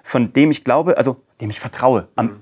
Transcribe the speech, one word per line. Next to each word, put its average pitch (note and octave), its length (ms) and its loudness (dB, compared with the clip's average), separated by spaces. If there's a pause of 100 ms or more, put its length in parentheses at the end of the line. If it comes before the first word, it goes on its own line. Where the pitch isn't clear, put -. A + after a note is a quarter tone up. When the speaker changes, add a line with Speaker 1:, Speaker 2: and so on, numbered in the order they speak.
Speaker 1:
von A#2+ 280 -2
dem D3 200 4
ich - 100 -4
glaube, D#3+ 360 0
also B2+ 180 0 (240)
dem G#2+ 100 -6
ich - 80 -12
vertraue. B2 560 0
Am A2+ 120 0
Speaker 2:
Mhm. G2+ 160 -8